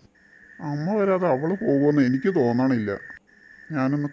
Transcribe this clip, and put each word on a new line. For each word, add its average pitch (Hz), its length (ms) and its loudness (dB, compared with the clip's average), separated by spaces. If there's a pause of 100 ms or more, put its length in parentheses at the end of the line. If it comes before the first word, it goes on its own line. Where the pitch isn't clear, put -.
(720)
അമ്മ 147 160 -4 (120)
വരാതെ 190 360 2
അവള് 160 200 -2 (100)
പോകുമെന്ന് 143 440 4
എനിക്ക് 131 300 0
തോന്നണില്ല. 120 520 2 (840)
ഞാനൊന്ന് 143 380 -2